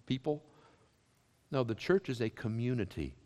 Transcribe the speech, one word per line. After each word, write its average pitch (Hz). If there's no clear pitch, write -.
people? 147
No, 135
the 113
church 185
is 123
a 110
community. 113